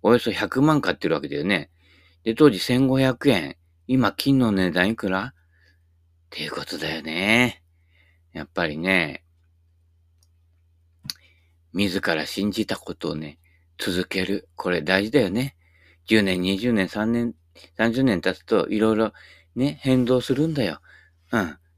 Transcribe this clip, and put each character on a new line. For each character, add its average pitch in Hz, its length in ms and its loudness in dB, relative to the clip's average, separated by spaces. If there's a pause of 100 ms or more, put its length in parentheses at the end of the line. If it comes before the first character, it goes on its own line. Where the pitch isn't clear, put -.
お 107 120 4
よ 120 60 4
そ 117 120 -6
百 - 300 -2
万 151 180 4
買 90 140 -2
っ - 20 -2
て - 140 -4
る 80 60 2
わ 71 60 -4
け 73 60 -10
だ 69 80 -8
よ 73 80 -4
ね。 87 260 -2 (540)
で、 113 100 -2
当 147 160 8
時 98 100 -2
千 131 280 2
五 131 100 2
百 131 320 2
円。 85 280 0 (300)
今、 127 260 2
金 135 260 2
の 117 140 2
値 92 180 2
段 90 180 2
い 113 60 -2
く 104 140 -4
ら？ 98 240 -4 (920)
っ - 20 -20 (100)
て - 60 -10
い - 40 -10
う - 40 -10
こ - 140 -10
と - 120 -10
だ 78 160 -6
よ 80 80 -8
ね。 101 600 0 (720)
や 80 100 -10
っ - 100 -16
ぱ 85 140 -2
り 76 100 -6
ね、 82 460 -2 (2500)
自 95 300 -2
ら 78 240 -2
信 101 260 -4
じ 107 140 -2
た 107 120 -6
こ - 160 -12
と 82 180 -8
を 80 40 -6
ね、 78 240 -12 (380)
続 90 280 -4
け 92 200 -4
る。 98 300 -6
こ - 160 -4
れ 85 100 0
大 95 240 2
事 110 60 -6
だ 139 100 4
よ 98 80 0
ね。 123 260 -4 (520)
十 110 160 4
年、 92 180 0
二 95 160 0
十 117 160 -2
年、 98 160 0
三 107 240 -2
年、 117 220 -4 (420)
三 113 160 0
十 131 100 0
年 104 180 2
経 92 160 -2
つ - 60 -20
と、 104 260 2
い 107 100 0
ろ 110 140 4
い - 20 2
ろ 107 180 0 (420)
ね、 143 260 -2
変 131 220 2
動 123 160 2
す 127 160 -2
る 151 120 0
ん 165 60 -4
だ 139 120 -2
よ。 80 160 -6 (500)
う 120 80 2
ん。 82 180 -6 (200)